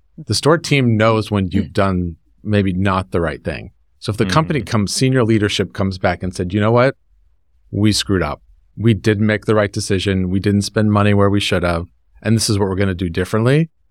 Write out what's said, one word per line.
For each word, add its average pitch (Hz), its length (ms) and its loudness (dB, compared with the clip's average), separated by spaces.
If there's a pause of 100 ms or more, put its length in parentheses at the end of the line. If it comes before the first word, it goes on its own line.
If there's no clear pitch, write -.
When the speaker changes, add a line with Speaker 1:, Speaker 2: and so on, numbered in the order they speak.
(260)
Speaker 1:
The 110 80 -4
store 160 240 2
team 131 400 2
knows 110 320 2
when 98 200 0
you've 90 160 0
Speaker 2:
Mm. - 60 -16
Speaker 1:
done 90 440 -2 (280)
maybe 101 280 0
not 95 380 -2
the 92 100 0
right 80 220 -4
thing. - 280 -8 (300)
So - 120 -6
if - 40 -6
the 113 100 0
company 160 340 0
Speaker 3:
Mm-hmm. - 100 -10
Speaker 1:
comes, 104 240 0
senior 131 300 2
leadership 104 480 0
comes 98 260 -4
back 90 240 -2
and 90 100 -6
said, 92 220 -6
"You 104 60 0
know 107 100 2
what? 123 240 2 (800)
We 104 180 2
screwed 98 320 0
up. 73 200 -6 (340)
We 113 180 2
didn't 104 320 0
make 107 200 -2
the 107 100 2
right 104 160 0
decision. 95 580 -2
We 98 80 -2
didn't 101 240 2
spend 107 300 0
money 104 220 4
where 101 140 4
we 101 120 2
should 90 240 -2
have. 87 220 -2 (360)
And 110 140 2
this 104 120 -2
is 101 120 0
what 101 80 0
we're 95 80 -2
gonna 95 180 0
do 90 160 -4
differently." 113 600 0 (200)